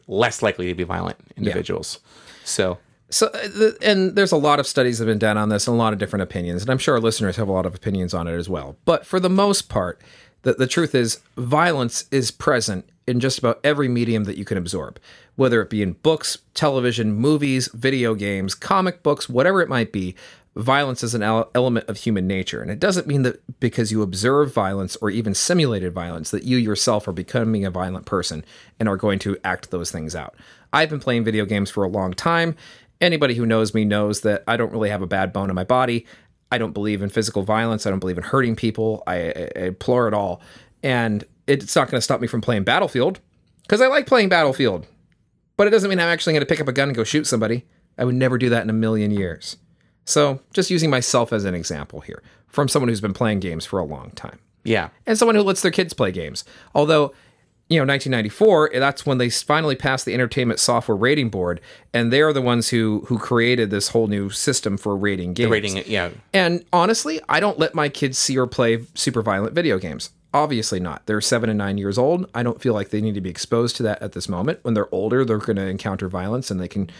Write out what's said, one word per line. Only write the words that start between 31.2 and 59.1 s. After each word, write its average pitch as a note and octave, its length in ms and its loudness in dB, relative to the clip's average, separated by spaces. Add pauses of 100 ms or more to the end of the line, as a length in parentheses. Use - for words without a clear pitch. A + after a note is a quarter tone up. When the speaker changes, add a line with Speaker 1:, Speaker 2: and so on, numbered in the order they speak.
Speaker 2:
video G#2+ 200 0
games G2+ 260 0
for G2+ 140 -2
a F#2+ 40 0
long F#2 260 -2
time. E3 420 0 (460)
Anybody D3+ 320 2
who A#2+ 100 -2
knows A2 300 2
me G#2+ 100 2
knows G#2 380 0
that G#2 260 0
I A#2 80 0
don't A2+ 160 -2
really G#2+ 160 -2
have G2+ 140 -4
a F#2+ 40 -6
bad F#2+ 240 -2
bone G2 200 -4
in F#2 40 -2
my F#2 100 -2
body. B2 420 0 (440)
I B2+ 60 0
don't A2+ 160 -2
believe G#2 300 -2
in G2+ 80 -4
physical G#2+ 320 -2
violence. A2 440 0
I G#2+ 40 -2
don't G2 80 -2
believe F#2 180 -4
in F2 80 -8
hurting B2 320 0
people. A2 500 -2
I, F2+ 100 -2
I, E2+ 380 -6
I - 100 -8
implore A#2+ 440 0
it G#2 60 -2
all. G2 260 -2 (420)
And A#2 400 0 (240)
it's C#3 300 0
not C#3 140 2
gonna B2+ 100 -2
stop A#2 220 -2
me B2 40 -2
from A#2 140 -4
playing G#2 240 0
Battlefield, D#3 560 0 (480)
'cause G#3+ 140 4
I C4 60 6
like C#4 180 2
playing G#3+ 240 4
Battlefield. C3+ 560 2 (720)
But G3+ 80 6
it G#3 40 4
doesn't G3+ 200 4
mean F#3+ 100 2
I'm E3+ 80 4
actually E3+ 240 2
gonna D3 140 2
pick D3+ 160 2
up C#3 60 -4
a C3 40 0
gun C#3 160 2
and C3 80 -4
go A2+ 80 0
shoot D3+ 220 0
somebody. A#2 400 0 (320)
I A#2+ 80 0
would B2 80 0
never B2+ 240 2
do B2 100 2
that A#2 140 2
in G#2 80 -2
a - 20 0
million A2 380 2
years. F#2+ 480 -4 (480)
So, C#3+ 340 2 (140)
just F#3 160 0
using D#3+ 180 2
myself B2 440 2
as G#2 120 0
an F#2 100 -2
example D#2 460 -8
here, - 220 -16 (240)
from C#3+ 220 0
someone C3 200 2
who's A2 120 0
been G2+ 120 -2
playing G#2+ 280 0
games E2+ 260 -6
for G2+ 140 -2
a E2+ 40 -2
long D2 280 -12
time. - 260 -16 (260)
Speaker 1:
Yeah. G2+ 260 0 (140)
Speaker 2:
And A3 140 0
someone A3+ 160 6
who G#3 80 6
lets F#3+ 200 0
their F#3 100 4
kids F3 200 -2
play G2+ 200 0
games. E2 320 -8 (320)
Although, D3 360 4 (560)
you E3 120 4
know, C3+ 40 2
nineteen C3+ 280 0
ninety-four, D3+ 640 4
that's C#3 300 0
when C3+ 140 2